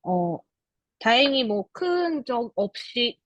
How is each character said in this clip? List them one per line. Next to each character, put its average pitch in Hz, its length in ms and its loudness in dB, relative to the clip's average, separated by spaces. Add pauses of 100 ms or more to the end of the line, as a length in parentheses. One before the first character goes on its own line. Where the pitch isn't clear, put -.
어, 175 360 -2 (600)
다행히 262 460 4
뭐 208 280 -2
큰 349 520 -2
적 240 320 -4
없이 - 680 -2